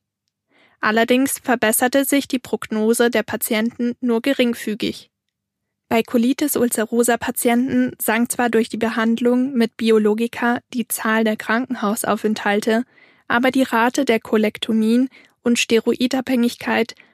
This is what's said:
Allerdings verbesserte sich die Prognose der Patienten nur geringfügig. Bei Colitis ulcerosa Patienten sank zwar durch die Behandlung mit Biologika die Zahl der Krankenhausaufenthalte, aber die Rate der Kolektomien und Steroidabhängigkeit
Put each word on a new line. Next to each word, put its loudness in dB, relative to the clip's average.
Allerdings 2
verbesserte 0
sich 0
die -4
Prognose 0
der 0
Patienten -4
nur 0
geringfügig. -2
Bei 2
Colitis 0
ulcerosa 0
Patienten 0
sank 0
zwar -2
durch 0
die -6
Behandlung 0
mit 0
Biologika 0
die -4
Zahl -2
der 0
Krankenhausaufenthalte, -2
aber 4
die 2
Rate 0
der 2
Kolektomien 0
und 0
Steroidabhängigkeit -2